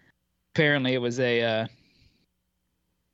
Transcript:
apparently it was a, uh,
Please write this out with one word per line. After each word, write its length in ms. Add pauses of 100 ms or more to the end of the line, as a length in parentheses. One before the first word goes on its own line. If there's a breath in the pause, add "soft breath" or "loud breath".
(560 loud breath)
apparently 380
it 40
was 220
a, 220
uh, 240 (1500 soft breath)